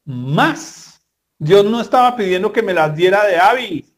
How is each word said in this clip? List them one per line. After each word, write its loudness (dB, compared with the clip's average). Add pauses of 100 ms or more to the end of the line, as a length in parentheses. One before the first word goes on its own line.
más. -6 (360)
Dios 4
no -2
estaba 2
pidiendo -2
que -2
me -4
las 0
diera 2
de 2
hábil, 0 (120)